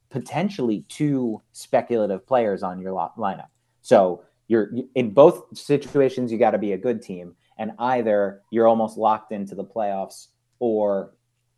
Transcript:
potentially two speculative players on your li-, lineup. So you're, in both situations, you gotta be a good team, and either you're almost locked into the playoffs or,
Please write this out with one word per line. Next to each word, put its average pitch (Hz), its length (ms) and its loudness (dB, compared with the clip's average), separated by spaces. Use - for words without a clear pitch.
potentially 131 760 -4
two 131 540 -2
speculative 107 760 -2
players 107 360 0
on 92 180 -8
your 92 120 -10
li-, 90 160 -4
lineup. 95 300 -6
So 95 400 4
you're, 110 220 2
in 123 160 -2
both 160 480 4
situations, 135 760 0
you 110 60 -4
gotta 107 200 4
be 101 140 -2
a 92 60 -4
good 113 240 -4
team, 87 320 -14
and 110 200 -8
either 110 640 0
you're 113 160 4
almost 113 300 2
locked 110 360 0
into 101 220 -8
the 95 100 -10
playoffs 98 640 -8
or, 104 540 -2